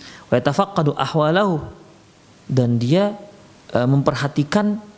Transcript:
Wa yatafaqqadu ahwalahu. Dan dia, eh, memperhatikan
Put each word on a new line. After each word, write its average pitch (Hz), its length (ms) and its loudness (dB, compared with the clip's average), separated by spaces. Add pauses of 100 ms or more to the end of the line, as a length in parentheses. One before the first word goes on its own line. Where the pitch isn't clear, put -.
(300)
Wa 123 80 2
yatafaqqadu 151 560 0
ahwalahu. 156 720 0 (800)
Dan 120 320 2
dia, 185 400 2 (560)
eh, 120 160 2
memperhatikan 143 880 0 (200)